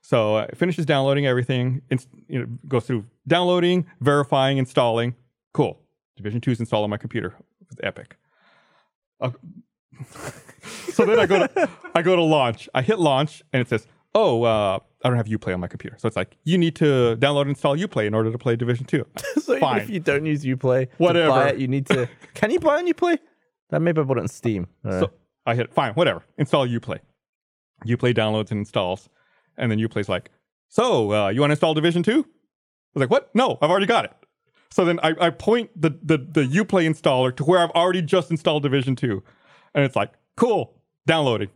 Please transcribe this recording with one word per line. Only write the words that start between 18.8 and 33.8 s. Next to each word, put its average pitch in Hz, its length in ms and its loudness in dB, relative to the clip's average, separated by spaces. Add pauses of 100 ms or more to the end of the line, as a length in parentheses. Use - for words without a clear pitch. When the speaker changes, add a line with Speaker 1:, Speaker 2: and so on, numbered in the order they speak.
Speaker 1:
two." - 260 -2
Speaker 2:
<laughs> - 40 -20 (260)
So - 120 -2
even 269 80 0
Speaker 1:
Fine. 123 200 0
Speaker 2:
if 107 80 -10
you 196 100 -6
don't 151 260 0
use 151 180 -2
Uplay 127 460 0
to - 80 -20
Speaker 1:
Whatever. 170 320 4
Speaker 2:
buy 139 200 4
it, 135 100 -2
you 135 80 -4
need 135 200 -2
to. 123 220 -2 (120)
<laughs> - 120 -20
Can - 180 -2
you 349 80 0
buy 302 200 2
on 349 80 -2
Uplay? 339 320 0 (500)
That 156 120 -2
maybe 160 200 0
I - 20 0
bought 131 140 -2
it 113 40 -2
on 87 60 -8
Steam. 104 400 -4 (160)
I 113 60 -8
don't 92 100 -2
Speaker 1:
So 82 80 2
Speaker 2:
know. - 40 -10 (340)
Speaker 1:
I 117 100 0
hit, 120 180 -4
"Fine, 127 200 -2
whatever. 120 300 0 (140)
Install 143 300 0
Uplay." 117 320 -6 (880)
Uplay 120 300 0
downloads 107 360 0
and 104 80 -4
installs. 95 500 -4 (480)
And 120 140 -2
then 107 80 0
Uplay's 110 300 -4
like, 90 220 -6 (380)
"So, 156 440 0
uh, 104 160 0
you 113 120 -2
wanna 147 120 2
install 160 220 0
Division 165 280 0
two?" 247 220 2
I - 0 - (720)
was 143 60 -2
like, 127 100 0
"What? 254 240 0
No, 240 260 2
I've 147 80 2
already 190 160 2